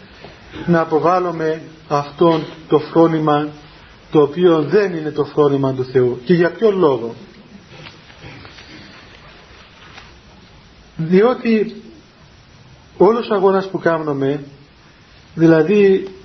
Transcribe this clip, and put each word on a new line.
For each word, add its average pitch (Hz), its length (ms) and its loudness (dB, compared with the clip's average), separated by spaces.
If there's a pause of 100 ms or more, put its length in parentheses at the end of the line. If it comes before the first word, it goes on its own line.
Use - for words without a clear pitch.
(640)
να 165 140 2
αποβάλλουμε 160 840 -2 (260)
αυτόν 156 560 0 (240)
το 151 120 2
φρόνημα, 156 680 0 (640)
το 156 100 4
οποίο 160 400 2
δεν 180 320 -2
είναι 151 180 -8
το 143 140 -4
φρόνημα 139 480 0
του 127 120 -6
Θεού. 123 400 0
Και 180 80 4
για 170 180 0
ποιο 214 200 0
λόγο; 127 440 0 (3750)
Διότι 214 840 0 (1160)
όλος 220 320 2
ο 214 60 -2
αγώνας 190 320 0
που 180 120 -10
κάνουμε, 147 640 -4 (920)
δηλαδή 170 720 4 (180)